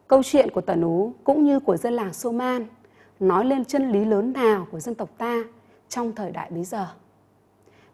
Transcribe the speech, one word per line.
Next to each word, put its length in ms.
Câu 140
chuyện 280
của 100
Tờ 160
Nú 360
cũng 200
như 160
của 160
dân 160
làng 200
Sô 200
Man 340
nói 240
lên 200
chân 280
lý 120
lớn 280
nào 380
của 100
dân 140
tộc 140
ta 260
trong 260
thời 160
đại 200
bấy 140
giờ? 220